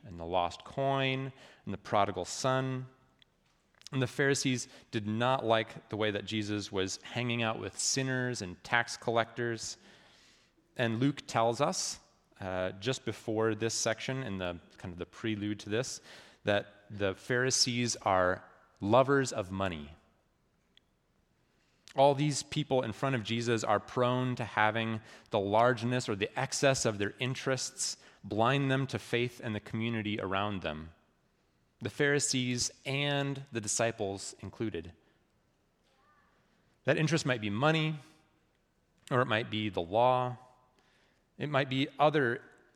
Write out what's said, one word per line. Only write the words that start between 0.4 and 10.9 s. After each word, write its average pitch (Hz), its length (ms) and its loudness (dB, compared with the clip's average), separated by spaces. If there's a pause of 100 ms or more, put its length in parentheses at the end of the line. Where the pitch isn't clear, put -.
coin 135 680 -2 (340)
and 101 80 -6
the 95 40 -8
prodigal 98 480 0
son. 131 600 -2 (1040)
And 135 100 0
the 120 60 2
Pharisees 135 600 0 (240)
did 110 140 -2
not 120 400 0
like 110 440 0
the 107 80 -6
way 107 140 2
that 101 140 -2
Jesus 104 460 -2
was 95 320 -2
hanging 120 400 -2
out 113 160 -2
with 101 180 -8
sinners 127 640 -2
and 90 220 -10
tax - 340 2
collectors. 117 800 -2 (1000)
And 113 240 0